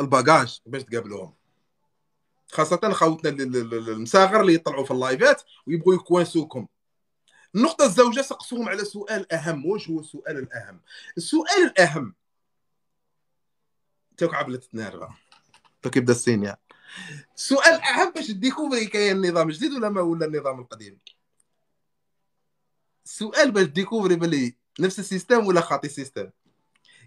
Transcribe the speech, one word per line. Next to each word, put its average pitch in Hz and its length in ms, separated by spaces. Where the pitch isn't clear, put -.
الباجاج 135 680
باش 127 160
تقابلوهم، 101 520
خاصة 170 400
خوتنا 160 380
ال-، 139 120
ال-، 123 320
ال-، 113 140
المساغر 190 520
اللي 185 140
يطلعوا 139 300
في - 60
اللايفات 135 520
ويبغوا 165 280
يكوانسوكم. 170 720
النقطة 285 300
الزوجة 240 360
سقسوهم 247 480
على 202 160
سؤال 202 480
أهم. 156 340
واش 190 240
هو 160 100
السؤال 151 380
الأهم؟ 113 420
السؤال 311 480
الأهم 151 500
توك 165 180
عبلة 139 240
تنارفا. 95 560
توك 127 140
يبدا 123 160
السينيال. 104 440
السؤال 294 380
الأهم 320 360
باش 311 160
تديكوفري 240 600
كاين 190 440
نظام 165 200
جديد 226 220
ولا 233 160
ما 202 120
ولا 165 260
النظام 139 340
القديم. 107 380
السؤال 262 460
باش 202 140
تديكوفري 185 520
بلي 147 400
نفس 185 180
السيستم 202 480
ولا 180 140
خاطي 147 280
سيستم. 110 420